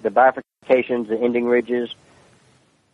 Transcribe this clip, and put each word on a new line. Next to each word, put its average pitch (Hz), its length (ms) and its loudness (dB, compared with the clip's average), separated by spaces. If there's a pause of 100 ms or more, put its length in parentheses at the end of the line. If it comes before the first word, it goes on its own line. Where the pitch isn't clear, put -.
the 110 80 -4
bifurcations, 123 1000 0
the 110 100 -2
ending 120 280 -2
ridges. 120 480 -2 (1000)